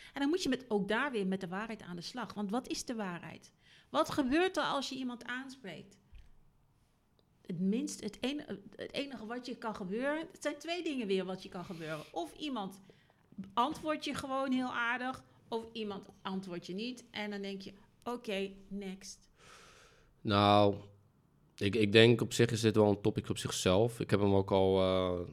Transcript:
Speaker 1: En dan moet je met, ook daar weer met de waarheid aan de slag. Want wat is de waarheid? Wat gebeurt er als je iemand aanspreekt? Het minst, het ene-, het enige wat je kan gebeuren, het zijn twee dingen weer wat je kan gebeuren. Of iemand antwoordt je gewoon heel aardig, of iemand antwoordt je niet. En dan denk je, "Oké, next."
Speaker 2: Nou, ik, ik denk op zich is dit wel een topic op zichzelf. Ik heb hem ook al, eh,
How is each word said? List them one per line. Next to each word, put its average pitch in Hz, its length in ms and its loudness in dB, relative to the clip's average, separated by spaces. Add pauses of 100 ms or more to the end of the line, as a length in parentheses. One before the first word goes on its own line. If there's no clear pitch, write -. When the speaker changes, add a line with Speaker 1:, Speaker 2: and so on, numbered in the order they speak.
(140)
Speaker 1:
En 269 60 -8
dan 277 100 2
moet 359 140 0
je 277 60 0
met, 254 200 0
ook 202 180 2
daar 247 240 0
weer 202 160 0
met 190 140 0
de 185 60 -4
waarheid 214 340 -8
aan 175 140 -10
de 170 60 -10
slag. 226 320 -10
Want 208 160 -4
wat 254 180 -2
is - 180 -6
de 254 100 -6
waarheid? 180 560 -10 (380)
Wat 302 200 2
gebeurt 302 480 2
er 294 60 0
als 254 260 -2
je 262 60 -8
iemand 247 300 -8
aanspreekt? 254 720 -12 (1500)
Het 170 140 -8
minst, 226 420 -2
het - 200 -8
ene-, 269 380 -6 (160)
het - 180 -10
enige 214 320 -8
wat 247 200 -10
je 247 100 -10
kan 220 200 -8
gebeuren, 262 560 -4
het - 100 -20
zijn 302 160 -6
twee 339 260 -6
dingen 262 240 -4
weer 190 180 0
wat 185 180 -8
je 190 60 -14
kan 175 160 -10
gebeuren. 160 460 -8
Of 320 260 -6
iemand 226 440 -6 (720)
antwoordt 302 520 -2
je 285 80 -4
gewoon 269 380 -2
heel 254 220 0
aardig, 247 500 -4 (240)
of 226 240 -6
iemand 202 380 -8 (120)
antwoordt 190 440 -6
je 175 80 -8
niet. 240 380 -8
En 208 200 -6
dan 202 100 -6
denk 196 200 -8
je, 190 120 -14 (300)
"Oké, 196 480 -4 (160)
next." 196 640 -12 (920)
Speaker 2:
Nou, 104 540 8 (800)
ik, 101 200 0
ik 107 160 2
denk 113 300 10
op 107 120 -2
zich 117 180 4
is 113 100 -2
dit 110 140 4
wel 107 140 8
een 101 120 2
topic - 280 0
op 95 80 -4
zichzelf. 104 640 2
Ik - 100 -4
heb 98 100 4
hem 101 140 6
ook 98 180 2
al, 95 300 6
eh, 92 380 2 (140)